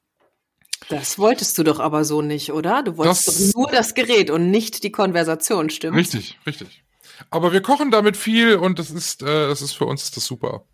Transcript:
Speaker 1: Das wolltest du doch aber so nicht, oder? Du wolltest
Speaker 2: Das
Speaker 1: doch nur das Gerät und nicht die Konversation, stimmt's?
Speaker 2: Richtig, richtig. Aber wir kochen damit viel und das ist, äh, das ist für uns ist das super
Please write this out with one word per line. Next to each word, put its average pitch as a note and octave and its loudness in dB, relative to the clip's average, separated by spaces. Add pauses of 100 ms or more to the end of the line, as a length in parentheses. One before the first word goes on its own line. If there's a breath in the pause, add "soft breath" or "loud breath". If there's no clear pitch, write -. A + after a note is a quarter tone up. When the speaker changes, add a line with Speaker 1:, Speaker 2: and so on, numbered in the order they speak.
(880)
Speaker 1:
Das D3 -8
wolltest A#3 2
du E3 2
doch D#3 2
aber D3+ 0
so D3+ 0
nicht, D3+ -6
oder? E3+ -2
Du F3+ -6
wolltest E3 2
Speaker 2:
Das G3 2
Speaker 1:
doch A#3 0
nur C#4+ -2
das A#3 0
Gerät A3 2
und E3+ 2
nicht A3 0
die G3+ -4
Konversation, E3+ 0
stimmt's? E3 -4
Speaker 2:
Richtig, - -2
richtig. - -12 (460 loud breath)
Aber E3 2
wir F#3+ 4
kochen C#4 2
damit G#3 4
viel A3+ 4
und F3+ 0
das E3 -6
ist, - -8
äh, C3+ -8 (220)
das C#3 -2
ist C#3 -8
für - -4
uns C3+ -4
ist - -10
das - -6
super - -8